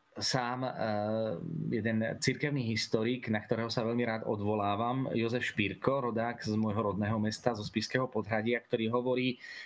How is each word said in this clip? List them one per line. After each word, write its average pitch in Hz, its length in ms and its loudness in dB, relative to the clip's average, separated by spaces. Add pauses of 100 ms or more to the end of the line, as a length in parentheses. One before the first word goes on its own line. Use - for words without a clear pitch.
(180)
sám, 127 480 0
e, - 60 -2 (1040)
jeden 110 240 2 (160)
cirkevný 135 480 0
historik, 113 640 0
na 107 120 2
ktorého 113 280 -2
sa 113 160 0
veľmi 120 200 2
rád 113 200 -2
odvolávam, 107 880 0
Jozef 117 400 0
Špírko, 127 560 2
rodák 113 320 0
z 107 160 -2
môjho 104 360 2
rodného 104 280 2
mesta, 107 320 0
zo 104 80 -4
Spišského 127 480 0
Podhradia, 110 520 0
ktorý 113 280 0
hovorí 127 480 0 (280)